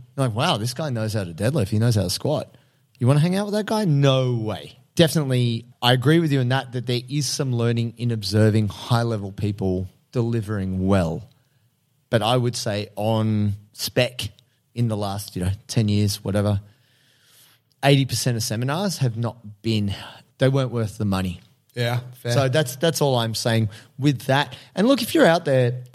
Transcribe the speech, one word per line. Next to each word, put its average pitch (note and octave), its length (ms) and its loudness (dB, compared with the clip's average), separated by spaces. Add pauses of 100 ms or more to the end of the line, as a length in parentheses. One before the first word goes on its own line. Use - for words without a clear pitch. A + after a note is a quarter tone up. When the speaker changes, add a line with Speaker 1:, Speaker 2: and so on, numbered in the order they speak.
(160)
Speaker 1:
You're C3+ 120 0
like, G#2+ 80 -4
"Wow, D3+ 200 0
this C#3+ 180 -4
guy D#3+ 180 -6
knows A2 220 -4
how G2+ 120 -2
to E2+ 80 -10
deadlift. G#2+ 340 0
He G#2+ 120 0
knows A#2 160 4
how G2+ 80 2
to F2 60 -2
squat. - 460 -4 (440)
You A#2+ 80 2
wanna C#3+ 120 6
hang F3+ 160 2
out G#3 120 -4
with G3 80 -6
that G#3 100 -2
guy?" G#3+ 180 -2
No C3+ 520 2
way. G#2+ 420 -8 (180)
Definitely, B2+ 680 2 (160)
I B2 100 4
agree C3 300 4
with D#3 100 0
you C#3 80 2
in B2 100 0
that, B2+ 220 -2
that B2 160 -6
there A#2+ 220 -2
is C#3+ 180 -2
some C3+ 260 -4
learning A#2 440 -2
in A#2+ 140 -2
observing G#2+ 580 2
high-level A2+ 640 -4
people F#2+ 560 -4 (240)
delivering G2+ 760 -2
well. F2 400 0 (840)
But A2+ 120 2
I A2+ 140 2
would B2 220 -2
say G#2 400 -4
on G#2+ 560 0 (180)
spec - 520 -2 (520)
in A#2+ 140 0
the A2 80 -2
last, G2+ 400 -6
you F2+ 60 -2
know, F#2 80 0 (160)
ten A2+ 200 0
years, G#2 360 0
whatever, G2+ 360 0 (1200)
eighty C#3 220 6
percent A#2 320 -2
of A2 60 -4
seminars C#3+ 560 -4
have A#2+ 180 0
not G#2+ 440 -8
been, G#2 320 0 (440)
they C3+ 120 4
weren't C3+ 220 0
worth A2+ 260 -4
the A2 80 -2
money. F#2+ 360 -2 (320)
Speaker 2:
Yeah, A#2+ 280 -2 (140)
fair. A#2+ 180 -4
Speaker 1:
So C3+ 160 2
that's, D3+ 260 0
that's E3 260 0
all C#3 140 2
I'm A2+ 180 0
saying A2 360 0 (280)
with C#3 260 0
that. C3 340 0 (180)
And G3+ 140 2
look, C#4 120 4
if - 140 -4
you're D4+ 100 6
out E3+ 200 4
there B2+ 380 2 (120)